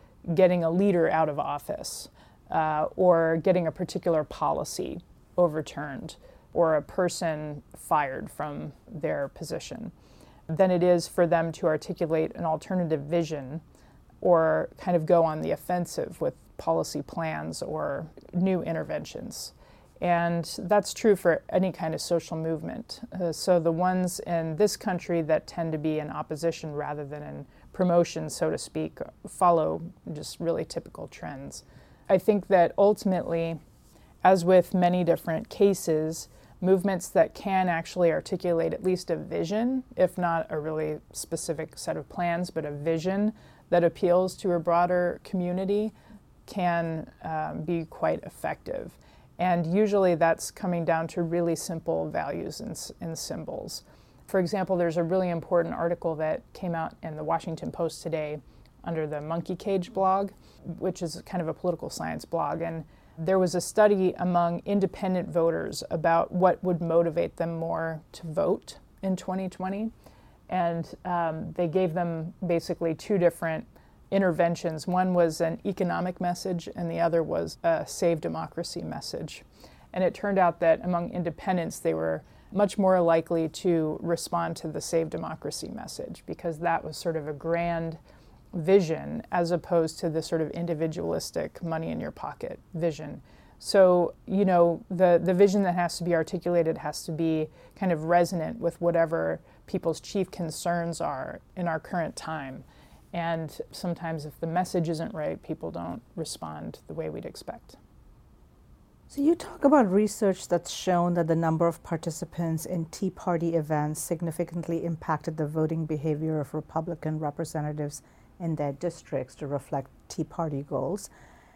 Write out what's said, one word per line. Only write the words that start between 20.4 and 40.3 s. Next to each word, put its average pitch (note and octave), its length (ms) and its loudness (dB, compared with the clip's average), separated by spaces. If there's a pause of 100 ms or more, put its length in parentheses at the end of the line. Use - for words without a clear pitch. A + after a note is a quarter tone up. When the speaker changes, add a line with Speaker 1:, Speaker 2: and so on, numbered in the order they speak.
Speaker 1:
that's F#3+ 340 2
true G#3+ 220 4
for E3+ 340 2
any F#3 220 2
kind D#3+ 220 -4
of D3+ 80 -4
social E3+ 340 -2
movement. D#3+ 640 -6 (120)
Uh, F3 180 -2
so F3+ 280 2
the E3 120 2
ones F3+ 500 0
in D#3+ 340 -4
this G#3 200 2
country F3 460 -2
that D#3 240 0
tend E3 260 -6
to D#3 60 0
be D3+ 220 -2
in D3+ 100 -6
opposition D#3 640 -4
rather D3 320 -6
than D3 160 -12
in C#3+ 240 -12 (280)
promotion, F3 540 2
so D#3+ 220 -2
to D#3 80 -2
speak, - 400 -8 (320)
follow E3 540 2 (300)
just D3 260 -10
really E3 260 -2
typical - 440 -10
trends. - 540 -14 (460)
I G3 80 10
think G#3 300 2
that F3+ 280 6
ultimately, E3+ 840 2 (640)
as F#3 200 8
with F3+ 300 8
many F3+ 300 4
different D#3+ 460 0
cases, D#3+ 800 2 (320)
movements F#3 500 4
that - 260 4
can F#3 340 2
actually E3 420 2
articulate E3 640 0
at - 100 -4
least F3+ 280 0
a E3 40 0
vision, F3 680 -2 (120)
if F3+ 220 2
not E3+ 320 0